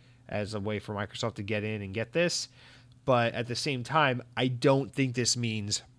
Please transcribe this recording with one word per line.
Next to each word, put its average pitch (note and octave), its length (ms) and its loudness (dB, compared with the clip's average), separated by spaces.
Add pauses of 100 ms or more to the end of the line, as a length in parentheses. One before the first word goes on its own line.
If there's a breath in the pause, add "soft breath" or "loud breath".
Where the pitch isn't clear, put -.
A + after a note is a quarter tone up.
(280 soft breath)
as G#2 280 -4
a G#2+ 40 -4
way G#2 200 -4
for G#2+ 160 -8
Microsoft G#2 400 -4
to G#2+ 80 -6
get G#2 200 -2
in G#2+ 200 -4
and F#2+ 100 -8
get A2+ 180 -4
this. E3+ 360 0 (580 soft breath)
But A#2+ 300 4
at A#2+ 120 -4
the A#2+ 80 -6
same C3 280 -2
time, C3 400 2 (120)
I B2+ 120 2
don't C3+ 440 4
think C3 220 0
this A#2+ 240 0
means A2 460 -2 (160)